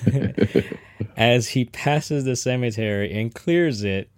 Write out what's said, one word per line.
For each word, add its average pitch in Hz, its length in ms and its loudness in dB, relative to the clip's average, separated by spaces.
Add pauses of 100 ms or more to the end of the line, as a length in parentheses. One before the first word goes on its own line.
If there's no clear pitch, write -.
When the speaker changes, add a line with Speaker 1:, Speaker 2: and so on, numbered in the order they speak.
Speaker 1:
<laughs> 139 180 2 (360)
Speaker 2:
<laughs> - 580 -8
Speaker 1:
as 120 320 4
he 127 180 0
passes 147 580 -2
the 127 120 0
cemetery 110 840 -2
and 113 160 -4
clears 165 500 0
it 98 340 -2